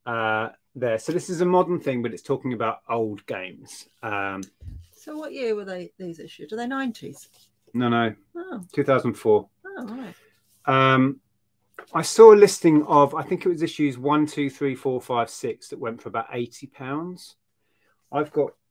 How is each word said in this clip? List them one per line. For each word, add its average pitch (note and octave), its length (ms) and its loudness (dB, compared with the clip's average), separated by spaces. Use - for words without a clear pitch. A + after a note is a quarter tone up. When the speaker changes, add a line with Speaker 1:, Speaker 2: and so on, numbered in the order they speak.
Speaker 1:
uh, A2+ 440 -4
there. A#2+ 240 -2
So - 140 -8
this F3 180 -6
is E3 100 -6
a F3+ 60 0
modern F3+ 340 2
thing, B2+ 220 -4
but A#2 100 -6
it's - 100 -16
talking C3 300 -6
about A2+ 260 -4
old A2 380 -6
games. - 600 -14
Um, G2 400 -6
Speaker 2:
So - 240 -18
what D4+ 160 -12
year B3 220 -4
were G#3 100 -8
they, F3+ 340 -12
these E3+ 200 -12
issued? - 340 -20
Are G#3+ 40 -8
they A#3+ 100 -8
nineties? C4 640 -10
Speaker 1:
No, B2 140 0
no. A#2 260 0
Speaker 2:
Oh. D4 360 -14
Speaker 1:
Two C#3+ 120 -2
thousand B2+ 300 0
four. G#2 340 2
Speaker 2:
Oh, B3+ 200 -14
right. A3 280 -14
Speaker 1:
Um, C3 540 4
I D#3+ 80 -2
saw A3 300 10
a G#3 40 12
listing E3+ 480 6
of, D3 300 4
I D#3 80 -6
think - 220 -6
it F#3+ 40 0
was E3 140 -2
issues D3 360 -4
one, D3 280 0
two, D3 220 -4
three, C3+ 260 -4
four, B2+ 260 -6
five, A#2+ 280 -4
six - 400 -10
that - 100 -16
went A#2 220 -10
for - 80 -18
about A2+ 240 -8
eighty A#2+ 360 -10
pounds. D#3 680 -14
I've D3 200 -4
got C#3+ 200 -2